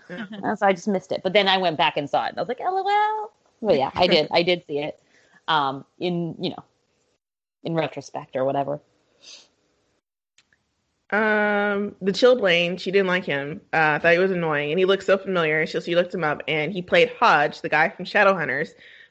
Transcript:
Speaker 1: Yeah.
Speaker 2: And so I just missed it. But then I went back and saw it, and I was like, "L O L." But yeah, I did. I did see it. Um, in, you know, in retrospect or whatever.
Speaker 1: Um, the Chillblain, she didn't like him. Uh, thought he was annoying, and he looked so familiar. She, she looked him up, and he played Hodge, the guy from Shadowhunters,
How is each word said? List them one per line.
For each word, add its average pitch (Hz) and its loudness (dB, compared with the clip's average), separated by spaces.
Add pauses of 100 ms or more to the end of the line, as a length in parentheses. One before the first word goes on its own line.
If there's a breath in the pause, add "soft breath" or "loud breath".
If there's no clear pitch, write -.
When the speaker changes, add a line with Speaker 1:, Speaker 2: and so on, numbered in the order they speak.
Speaker 1:
Yeah. 190 -10
Speaker 2:
And 208 -6
so 208 0
I 196 4
just 180 -4
missed 190 -4
it. - -4
But 185 -2
then 202 4
I 190 4
went 170 0
back 160 0
and 143 -6
saw 127 -2
it, - -4
and - -10
I - -6
was 131 -6
like, 262 -8
"L 370 -4
O 381 -4
L." 427 -2 (300)
But 196 2
yeah, 127 -2
I 180 2
did. 160 2
I 175 2
did 175 -2
see 147 -4
it. 143 -8 (480 soft breath)
Um, 139 -2 (140)
in, 175 -4
you 175 -4
know, - -12 (1000)
in 165 -6
retrospect 143 -8
or 127 -2
whatever. 139 -4 (2250 loud breath)
Speaker 1:
Um, 208 0
the 190 0
Chillblain, 185 4
she 185 -6
didn't 190 2
like 180 -2
him. 143 -6 (100)
Uh, 151 2
thought 170 4
he 170 4
was 190 2
annoying, 151 -2
and 175 0
he 185 4
looked 190 0
so 196 2
familiar. 160 0
She, 156 -4
she 170 -4
looked 175 2
him 175 -4
up, 147 -2
and 151 -2
he 180 -6
played 170 4
Hodge, 156 2
the 160 -8
guy 156 2
from - -12
Shadowhunters, 170 0 (420 loud breath)